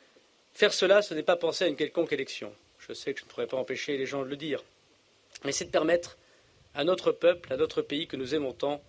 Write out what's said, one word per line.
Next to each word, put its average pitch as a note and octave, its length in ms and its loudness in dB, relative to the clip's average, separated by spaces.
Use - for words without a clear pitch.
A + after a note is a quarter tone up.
Faire G#3 180 4
cela, G3 300 6
ce F3 120 -8
n'est D#3 80 -2
pas F3 140 2
penser E3 280 0
à F3 40 4
une D3 80 0
quelconque D#3 360 -2
élection. B2+ 420 -6
Je - 140 -14
sais C#3 220 -6
que - 60 -12
je - 40 -14
ne - 60 -20
pourrais A#2+ 160 -4
pas C3 100 -4
empêcher C3 400 -4
les C3 100 -2
gens C#3 160 -4
de C3 60 -6
le C#3+ 80 -6
dire. C#3+ 260 -6
Mais C#3 80 -2
c'est C3 140 -4
de A#2 40 -14
permettre E3 480 2
à C#3+ 100 -2
notre F3 280 2
peuple, F3 400 2
à C3 40 0
notre D#3 260 0
pays D3+ 240 -4
que D#3 100 -8
nous C3 180 -4
aimons C#3 180 -2
tant, C#3+ 360 -2